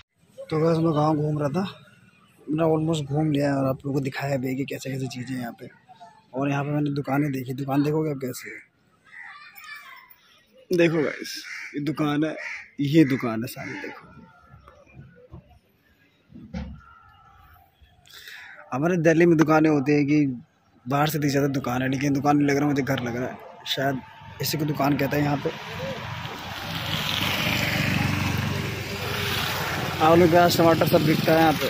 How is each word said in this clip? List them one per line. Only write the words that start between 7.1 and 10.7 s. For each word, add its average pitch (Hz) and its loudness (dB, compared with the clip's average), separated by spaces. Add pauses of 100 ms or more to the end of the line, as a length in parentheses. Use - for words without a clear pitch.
देखी, 131 -6
दुकान 139 -2
देखोगे 156 0
आप 139 -6
कैसे 127 -10
है। - -16 (2000)